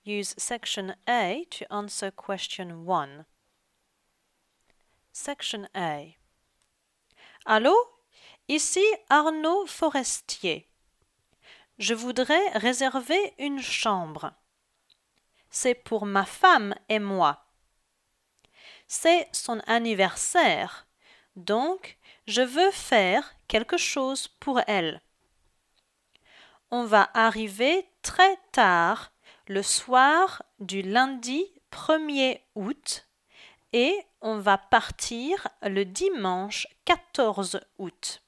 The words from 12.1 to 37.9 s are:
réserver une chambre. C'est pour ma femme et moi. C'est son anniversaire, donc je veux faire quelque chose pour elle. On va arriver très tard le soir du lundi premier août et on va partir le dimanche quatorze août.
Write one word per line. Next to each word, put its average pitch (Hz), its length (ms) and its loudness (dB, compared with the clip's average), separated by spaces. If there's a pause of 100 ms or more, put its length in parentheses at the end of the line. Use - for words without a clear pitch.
réserver 262 800 0
une 277 240 -6
chambre. 165 680 -4 (1160)
C'est 247 260 -2
pour 214 280 -6
ma 196 200 0
femme 247 500 4 (140)
et 214 100 0
moi. 190 480 0 (1400)
C'est 330 420 2
son 226 380 -6
anniversaire, 220 1200 0 (480)
donc 233 600 -2 (300)
je 220 160 0
veux 311 300 2
faire 214 640 0 (100)
quelque 226 300 0
chose 269 500 -4
pour - 400 -2
elle. 170 340 -2 (1700)
On 240 120 -2
va 208 300 6
arriver 226 760 0 (100)
très 381 360 4 (160)
tard 185 580 4 (380)
le 196 120 -2
soir 269 840 4 (160)
du 190 220 -6
lundi 254 680 -2 (160)
premier 294 840 -2
août - 540 -8 (640)
et 302 340 0 (140)
on 220 180 -4
va 196 180 4
partir 240 920 -2 (140)
le 196 200 -2
dimanche 202 840 -4 (160)
quatorze 202 760 0 (180)
août. - 500 -10